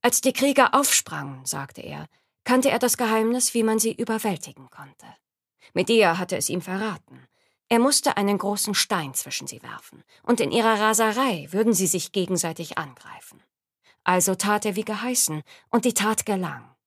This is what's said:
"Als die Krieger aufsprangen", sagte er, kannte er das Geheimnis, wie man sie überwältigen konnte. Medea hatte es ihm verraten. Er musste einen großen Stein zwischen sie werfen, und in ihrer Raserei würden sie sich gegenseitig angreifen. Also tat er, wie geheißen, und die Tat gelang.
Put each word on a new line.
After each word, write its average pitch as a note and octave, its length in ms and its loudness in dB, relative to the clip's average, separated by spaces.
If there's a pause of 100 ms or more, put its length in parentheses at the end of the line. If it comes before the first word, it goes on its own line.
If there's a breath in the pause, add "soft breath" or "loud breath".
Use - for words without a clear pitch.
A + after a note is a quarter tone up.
"Als - 140 0
die C4 100 2
Krieger C4+ 400 4
aufsprangen", C#3+ 720 -2
sagte C#3 380 -10
er, D3 240 -12 (360)
kannte C4 280 4
er - 80 0
das B3 180 0
Geheimnis, A3+ 560 0
wie A#3 100 0
man A3 160 2
sie A3 140 0
überwältigen G#3 800 -6
konnte. - 340 -20 (720 soft breath)
Medea G3+ 420 4
hatte F#3 220 -4
es - 100 -4
ihm F3 140 -4
verraten. F#3 640 -10 (420)
Er A#3 100 4
musste C#4 380 2
einen G3+ 220 2
großen G3+ 360 -4
Stein D#3 380 -2
zwischen - 340 -8
sie - 160 -14
werfen, - 400 -18 (200 soft breath)
und A#3+ 180 2
in - 100 0
ihrer A3 300 2
Raserei A3 720 2
würden G#3+ 240 2
sie F3+ 120 2
sich - 260 -2
gegenseitig F3 680 -4
angreifen. - 640 -14 (600 soft breath)
Also F#3 320 2
tat G#3 300 -2
er, G3+ 120 -2
wie G#3+ 100 -4
geheißen, G#3+ 560 -4 (260 loud breath)
und A#3+ 160 2
die A#3+ 80 4
Tat A3 320 0
gelang. E3 500 -4 (120)